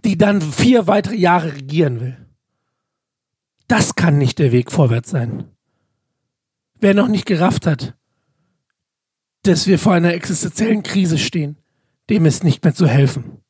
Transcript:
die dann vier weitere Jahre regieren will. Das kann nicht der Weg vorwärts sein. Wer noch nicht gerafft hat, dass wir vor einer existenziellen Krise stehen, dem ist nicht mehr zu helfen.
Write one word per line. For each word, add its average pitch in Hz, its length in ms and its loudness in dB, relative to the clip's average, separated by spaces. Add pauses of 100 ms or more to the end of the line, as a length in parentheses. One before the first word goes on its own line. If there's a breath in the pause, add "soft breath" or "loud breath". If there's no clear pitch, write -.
die 190 140 0
dann 202 240 2
vier 214 440 2
weitere 202 280 0
Jahre 175 400 0
regieren 139 440 -2
will. 127 200 -10 (1500)
Das - 260 0
kann 165 240 2
nicht 135 200 -2
der 135 140 2
Weg 123 180 0
vorwärts 120 380 0
sein. 120 360 -6 (1300)
Wer 196 140 2
noch 202 160 2
nicht 208 160 -2
gerafft 180 420 0
hat, - 280 -4 (1500)
dass 180 220 2
wir 190 120 4
vor 196 160 2
einer 175 180 2
existenziellen 190 680 -4
Krise 180 340 -2
stehen, 147 400 -4 (540)
dem 165 160 2
ist 151 180 0
nicht 147 180 0
mehr 160 120 0
zu 180 120 0
helfen. 135 520 0 (120)